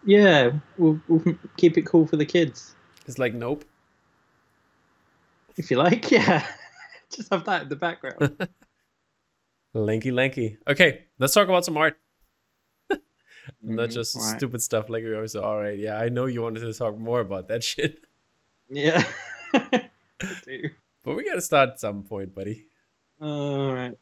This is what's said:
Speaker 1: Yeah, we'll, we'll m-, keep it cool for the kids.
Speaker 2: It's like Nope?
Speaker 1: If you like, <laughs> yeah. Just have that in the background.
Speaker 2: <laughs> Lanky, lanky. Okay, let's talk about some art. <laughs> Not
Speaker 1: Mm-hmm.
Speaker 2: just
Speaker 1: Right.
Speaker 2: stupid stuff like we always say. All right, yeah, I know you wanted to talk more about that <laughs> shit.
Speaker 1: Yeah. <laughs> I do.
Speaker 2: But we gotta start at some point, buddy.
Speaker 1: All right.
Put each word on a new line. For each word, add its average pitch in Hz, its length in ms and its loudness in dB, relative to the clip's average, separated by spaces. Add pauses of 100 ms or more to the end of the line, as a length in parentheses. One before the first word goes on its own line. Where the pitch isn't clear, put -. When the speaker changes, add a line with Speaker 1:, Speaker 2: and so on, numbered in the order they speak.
Speaker 1:
Yeah, 190 480 8 (260)
we'll, 156 280 4
we'll 165 200 4
m-, 165 120 0 (180)
keep 170 200 6
it 165 60 2
cool 165 240 4
for 156 100 -2
the 151 80 2
kids. 156 500 -2 (320)
Speaker 2:
It's 123 120 -14
like 123 160 -2
Nope? 120 300 -6 (1900)
Speaker 1:
If - 140 -6
you 127 60 2
like, 175 340 2
<laughs> - 0 -
yeah. 190 340 4 (680)
Just - 180 -10
have 175 120 -2
that 180 180 -4
in 143 60 -14
the 143 80 -8
background. 151 760 -4
Speaker 2:
<laughs> - 1200 -20
Lanky, 110 360 -2
lanky. 127 460 -2 (100)
Okay, 143 380 2 (140)
let's 139 160 0
talk 202 140 4
about 180 160 2
some 165 120 -4
art. 151 220 0 (500)
<laughs> - 420 -16
Not 311 100 -2 (640)
Speaker 1:
Mm-hmm. 113 300 -4
Speaker 2:
just 117 240 -6
Speaker 1:
Right. 110 220 -6
Speaker 2:
stupid 120 240 -6
stuff 110 260 -4
like 113 160 -6
we 113 100 -4
always 110 180 -8
say. 107 60 -6
All 104 220 -4
right, 104 180 -6
yeah, 107 200 -6
I 117 100 -2
know 123 180 -2
you 120 160 -4
wanted 113 180 -6
to 113 120 -8
talk 107 260 -4
more 117 220 -2
about 95 280 -6
that 117 160 -4
<laughs> - 60 -4
shit. - 300 -6 (680)
Speaker 1:
Yeah. 151 340 2 (240)
<laughs> - 260 -14
I - 340 0 (560)
do. 135 260 -10 (340)
Speaker 2:
But 131 120 -4
we 262 80 -8
gotta 349 180 -4
start 135 280 4
at - 100 -18
some 101 240 -6
point, 98 300 -12
buddy. 101 320 -10 (540)
Speaker 1:
All 143 520 -4
right. 127 300 -8